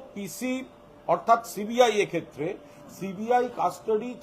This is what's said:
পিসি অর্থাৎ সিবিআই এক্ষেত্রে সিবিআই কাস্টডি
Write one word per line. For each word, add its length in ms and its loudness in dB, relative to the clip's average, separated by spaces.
পিসি 500 -6
অর্থাৎ 400 4
সিবিআই 540 4
এক্ষেত্রে 560 -4
সিবিআই 560 0
কাস্টডি 680 -2